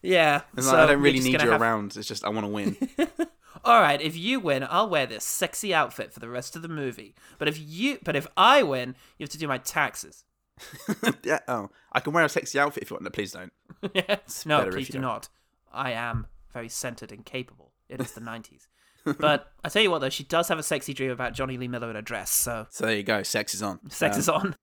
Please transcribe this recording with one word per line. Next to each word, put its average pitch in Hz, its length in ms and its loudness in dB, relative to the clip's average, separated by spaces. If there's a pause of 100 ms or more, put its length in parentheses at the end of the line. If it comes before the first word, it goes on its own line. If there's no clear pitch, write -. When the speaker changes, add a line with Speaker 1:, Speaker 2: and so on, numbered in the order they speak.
Speaker 1:
Yeah, 160 380 4 (140)
Speaker 2:
It's 127 100 0
like, 131 80 6
Speaker 1:
so - 20 8
Speaker 2:
"I 160 60 8
don't 151 80 8
Speaker 1:
you're 143 80 8
Speaker 2:
really 139 200 6
Speaker 1:
just 127 80 2
Speaker 2:
need 127 120 4
Speaker 1:
gonna 147 80 4
Speaker 2:
you - 60 6
Speaker 1:
have 156 100 4
Speaker 2:
around, 110 340 0
it's 104 120 -8
just, 107 160 -8
I 101 40 0
wanna 107 200 -2
win." 104 280 -2 (460)
Speaker 1:
<laughs> - 420 -12
"All 233 160 8
right, 147 200 4
if 156 160 -4
you 226 240 -2
win, 139 280 0
I'll 202 200 2
wear 151 180 2
this 113 180 -10
sexy - 500 -4
outfit 143 380 -2
for - 80 -20
the 117 80 -14
rest 123 280 -10
of 165 60 -12
the 165 60 -12
movie. 131 460 -8 (240)
But - 80 -2
if 156 140 -2
you, 175 440 -4
but 156 120 -2
if 135 100 -2 (100)
I 254 280 8
win, 127 320 -2 (220)
you - 60 -8
have 139 60 -10
to - 80 -12
do 160 100 -6
my 131 100 -2
taxes." - 680 -4 (340)
Speaker 2:
<laughs> - 680 -4
Yeah, 147 220 0
oh, 110 240 -4 (220)
"I 127 80 4
can 151 120 -6
wear 165 120 6
a 147 40 2
sexy - 300 -2
outfit 143 240 2
if - 80 -12
you - 40 -8
want." 90 100 -10
No, 92 60 -8
please 98 220 -6
don't. - 200 -16 (200)
Speaker 1:
<laughs> - 220 -10
Yes. 190 120 0 (200)
Speaker 2:
It's - 200 -12
Speaker 1:
No, 151 120 4
Speaker 2:
better 123 120 2
if - 40 -4
Speaker 1:
please 131 140 -6
Speaker 2:
you - 60 -12
Speaker 1:
do 135 40 -6
Speaker 2:
don't. 131 100 -6
Speaker 1:
not. 107 200 -8 (440)
I 127 200 -4
am 113 340 -4 (260)
very 117 160 -12
centered 117 440 -10
and 107 120 -18
capable. 127 480 -12 (160)
It 135 120 -12
is 123 120 -6
the 110 80 -16
Speaker 2:
<laughs> 113 120 -12
Speaker 1:
nineties. 110 340 -18 (380)
But 147 480 2 (120)
I - 40 -4
tell 214 140 4
you 202 100 6
what, 156 80 0
though, 135 100 -2
she 135 140 -8
does 170 240 2
have 160 100 0
a 151 60 -6
sexy 143 300 -4
dream 131 180 -4
about 120 220 -4
Johnny 131 220 -4
Lee 123 120 -6
Miller 120 220 -6
in 110 60 -8
a 107 60 -8
dress, 107 280 -6
so 113 400 -2
Speaker 2:
So - 160 -4
there 113 100 2
you 104 80 -2
go, 104 180 0
sex - 320 -2
is 98 80 -6
on. 95 280 -6
Speaker 1:
sex - 260 0
Speaker 2:
Um, - 40 0
Speaker 1:
is - 80 0
on. 170 340 0